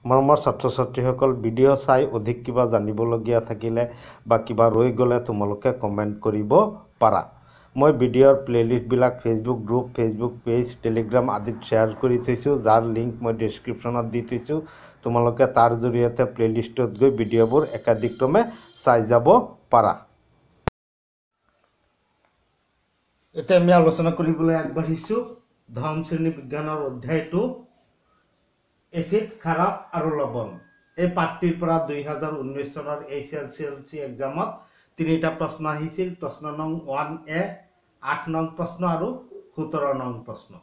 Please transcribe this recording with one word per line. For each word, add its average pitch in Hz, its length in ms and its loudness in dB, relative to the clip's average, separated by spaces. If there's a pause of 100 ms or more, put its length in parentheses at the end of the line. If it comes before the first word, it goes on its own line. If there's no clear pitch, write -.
মৰমৰ 139 380 6
ছাত্ৰ-ছাত্ৰীসকল, 127 880 0 (100)
ভিডিঅ' 127 380 4
চাই 135 240 4 (120)
অধিক 117 280 -4
কিবা 123 260 0
জানিবলগীয়া 113 680 0 (100)
থাকিলে 113 360 -2 (420)
বা 113 100 4 (100)
কিবা 113 260 4
ৰৈ 117 240 4
গ'লে 123 300 4
তোমালোকে 104 440 -2 (120)
কমেণ্ট 104 420 -4
কৰিব 107 300 0 (480)
পাৰা। 98 180 4 (540)
মই 143 260 4
ভিডিঅ'ৰ 131 480 6
প্লেলিষ্টবিলাক 120 760 2
Facebook 113 460 -2
গ্ৰুপ, 120 160 0 (140)
Facebook 113 360 -2 (140)
পেজ, 120 160 0 (180)
Telegram 117 540 0
আদিত 107 200 -6 (120)
শ্বেয়াৰ 110 320 2
কৰি 123 240 2
থৈছোঁ, 131 320 0 (100)
যাৰ 113 300 4
লিংক 117 260 -6
মই 117 100 0 (100)
ডেছক্ৰিপশ্যনত 117 720 -6
দি 120 160 -2
থৈছোঁ। 139 300 -6 (480)
তোমালোকে 120 380 2 (120)
তাৰ 117 220 6
জৰিয়তে 120 440 2 (120)
প্লেলিষ্টত 113 540 0 (100)
গৈ 135 120 6 (120)
ভিডিঅ'বোৰ 113 400 4 (160)
একাধিক্ৰমে 120 640 0 (420)
চাই 113 280 4
যাব 120 160 6 (460)
পাৰা। 107 200 6 (3500)
এতিয়া 175 240 4
আমি 175 120 6 (100)
আলোচনা 160 380 4
কৰিবলৈ 160 440 2
আগবাঢ়িছোঁ 160 580 -4 (480)
ধন 135 260 -6 (120)
শ্ৰেণী 160 320 -2
বিজ্ঞানৰ 151 480 -6
অধ্যায়টো 151 540 -4 (1500)
এচিড, 202 360 -2 (120)
ক্ষাৰক 170 340 0 (220)
আৰু 160 200 -2
লৱণ। 117 320 -4 (480)
এই 175 100 0 (100)
পাঠটিৰ 165 440 -2
পৰা 165 140 0 (100)
দুই 147 220 -6
হাজাৰ 151 340 -6
ঊনৈছ 139 320 -8
চনৰ 147 260 -10 (160)
এইচ 143 220 -10
এল 139 160 -10
চি - 140 -14
এল 139 100 -10 (100)
চি 151 200 -14
এক্সামত 135 420 -8 (480)
তিনিটা 160 320 0 (100)
প্ৰশ্ন 156 320 -8
আহিছিল। 165 380 -6 (120)
প্ৰশ্ন 151 360 -10
নং 156 120 -6 (200)
ওৱান 147 260 -6 (240)
এ, - 20 -2 (600)
আঠ 143 300 -6
নং 160 240 -4
প্ৰশ্ন 170 240 -8 (140)
আৰু 170 120 -4 (480)
সোতৰ 156 300 -6 (160)
নং 123 100 -6 (160)
প্ৰশ্ন। 95 360 -18